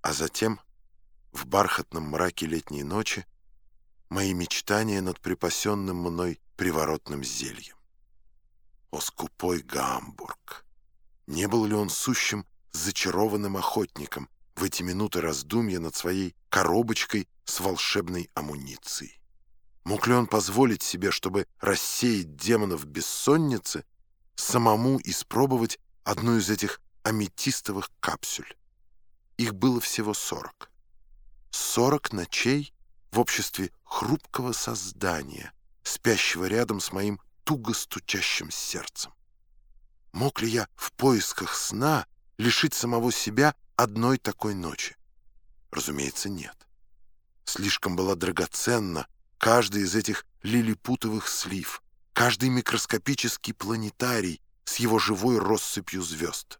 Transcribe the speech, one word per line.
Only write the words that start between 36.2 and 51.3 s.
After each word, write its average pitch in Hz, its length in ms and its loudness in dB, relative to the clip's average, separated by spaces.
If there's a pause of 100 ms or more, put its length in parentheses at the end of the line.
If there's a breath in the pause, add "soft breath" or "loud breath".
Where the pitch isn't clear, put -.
рядом 107 340 0
с - 120 -4
моим 101 280 -2 (240)
туго 117 300 0
стучащим - 800 -4
сердцем. - 600 -8 (1000)
Мог 127 280 0
ли 113 60 0
я 113 280 0
в - 180 -8
поисках 107 600 2
сна 135 500 0 (320)
лишить 120 360 2
самого 120 380 0
себя 131 440 4 (200)
одной 117 420 2
такой 107 360 -4
ночи? 87 420 -6 (760)
Разумеется, 71 580 -4
нет. 87 260 -10 (880)
Слишком 98 500 0
была 95 200 2
драгоценна 90 920 0 (320)
каждая 107 420 6
из 92 140 0
этих 107 300 0 (180)
лилипутовых 113 840 0
слив, - 560 -6 (300)